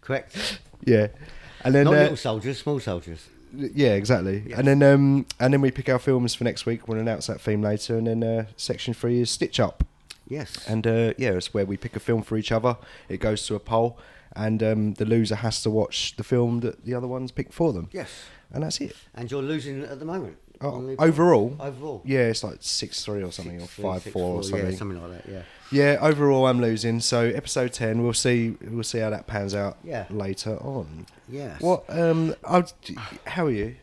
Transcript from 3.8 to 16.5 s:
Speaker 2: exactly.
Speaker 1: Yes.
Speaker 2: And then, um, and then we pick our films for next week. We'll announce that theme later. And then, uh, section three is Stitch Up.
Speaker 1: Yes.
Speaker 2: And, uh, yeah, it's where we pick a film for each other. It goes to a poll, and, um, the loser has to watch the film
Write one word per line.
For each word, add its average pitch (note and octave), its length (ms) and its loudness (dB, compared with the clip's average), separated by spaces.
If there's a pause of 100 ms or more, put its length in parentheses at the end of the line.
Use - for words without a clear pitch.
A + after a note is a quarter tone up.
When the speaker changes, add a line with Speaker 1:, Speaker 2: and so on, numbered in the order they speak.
Speaker 2:
exactly. G2+ 540 2
Speaker 1:
Yes. A#2 120 -8
Speaker 2:
And C3+ 80 4
then, C#3 160 8
um, C#3 420 6 (140)
and C3 140 4
then C#3 80 4
we C3+ 100 4
pick C3+ 180 -6
our B2+ 100 2
films B2 360 2
for - 80 -4
next - 220 -2
week. A#2 220 -4
We'll A2 120 -2
announce A2+ 280 -4
that G#2+ 140 -6
theme G#2+ 200 0
later. G#2+ 360 -2
And A2+ 100 0
then, A2+ 160 0
uh, A2+ 220 0 (100)
section - 380 -6
three A#2+ 280 0
is A#2 80 0
Stitch - 300 -4
Up. - 240 0 (440)
Speaker 1:
Yes. - 400 -10
Speaker 2:
And, A2 200 0
uh, A2+ 300 2
yeah, B2+ 140 0
it's F2+ 220 -4
where G2+ 120 0
we G2 120 -6
pick - 180 -10
a G#2+ 40 -6
film A2+ 220 0
for A2 160 -4
each A2 140 -4
other. A2+ 260 2 (320)
It F#2+ 100 -6
goes G#2+ 280 -2
to G#2+ 80 -2
a G#2 40 -4
poll, A2+ 380 0 (380)
and, A2 280 0
um, G#2+ 300 0
the G#2+ 120 -2
loser A2 300 2
has G#2+ 280 -4
to A2+ 60 0
watch - 460 -2
the G#2+ 80 -10
film A#2+ 380 2